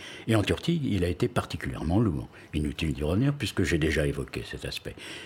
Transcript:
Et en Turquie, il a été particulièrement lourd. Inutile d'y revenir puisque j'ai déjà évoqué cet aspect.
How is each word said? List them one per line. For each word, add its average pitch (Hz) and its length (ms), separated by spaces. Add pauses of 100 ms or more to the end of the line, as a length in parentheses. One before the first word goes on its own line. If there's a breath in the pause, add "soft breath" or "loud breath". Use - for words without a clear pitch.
(260 loud breath)
Et 107 100
en 104 60
Turquie, 165 400
il 101 220
a 85 40
été 90 200
particulièrement 73 720
lourd. 73 280 (260 loud breath)
Inutile 76 400
d'y 65 80
revenir 107 320
puisque 104 280
j'ai 82 140
déjà 76 300
évoqué 67 440
cet 73 140
aspect. - 320 (300 loud breath)